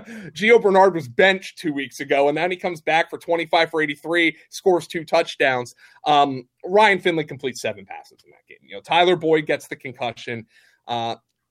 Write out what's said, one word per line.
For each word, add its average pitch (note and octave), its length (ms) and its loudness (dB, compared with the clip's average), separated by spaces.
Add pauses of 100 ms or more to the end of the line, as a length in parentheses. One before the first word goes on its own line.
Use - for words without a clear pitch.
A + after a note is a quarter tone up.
(300)
Gio A3 320 4
Bernard F#3+ 320 4
was C#3+ 140 -6
benched F#3+ 500 0
two D#3+ 140 -6
weeks C#3 260 -8
ago, C#3+ 300 2
and D3+ 100 -2
then F3+ 140 -2
he F3+ 40 -6
comes F3+ 240 -8
back D#3+ 300 0
for D3 80 -12
twenty-five E3 500 0
for D#3+ 140 -2
eighty-three, D#3 540 -2 (140)
scores F3 360 0
two E3 180 -10
touchdowns. C3+ 720 -2 (320)
Um, C#3+ 400 2 (180)
Ryan G3+ 360 4
Finley E3 240 -2
completes C3 360 -10
seven G2+ 240 -8
passes - 400 -20
in - 60 -20
that - 180 -20
game. - 140 -20
You D2 140 -18
know, G2+ 40 -14
Tyler F3 360 2
Boyd D#3 300 0
gets D3 200 -6
the - 80 -12
concussion. A#2+ 720 -10 (400)
Uh, A#2 300 -6 (340)